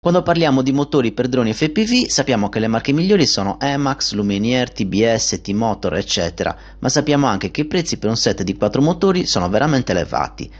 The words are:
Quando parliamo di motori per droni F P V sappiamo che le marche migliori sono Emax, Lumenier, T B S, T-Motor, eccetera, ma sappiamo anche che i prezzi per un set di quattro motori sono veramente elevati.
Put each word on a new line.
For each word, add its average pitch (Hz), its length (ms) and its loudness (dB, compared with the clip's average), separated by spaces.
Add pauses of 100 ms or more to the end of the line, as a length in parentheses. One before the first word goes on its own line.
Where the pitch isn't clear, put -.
Quando 175 200 4
parliamo 160 400 2
di 131 100 2
motori 139 400 2
per 123 160 -2
droni 123 240 2
F 156 180 0
P 214 140 0
V 247 240 0
sappiamo 110 400 0
che 113 100 -4
le 110 80 0
marche 113 240 -2
migliori 175 340 4
sono 95 360 -2
Emax, 139 540 -2
Lumenier, 104 580 0
T 110 120 -4
B 95 200 0
S, 113 360 0
T-Motor, 101 540 -2
eccetera, 85 640 -4 (220)
ma 127 80 -2
sappiamo 143 400 2
anche 98 240 -2
che - 80 -4
i 151 60 -2
prezzi 175 320 -4
per 107 100 -2
un 113 80 0
set 113 260 -2
di 95 140 -4
quattro 120 260 0
motori 180 440 2
sono 90 220 0
veramente 127 440 0
elevati. - 680 -4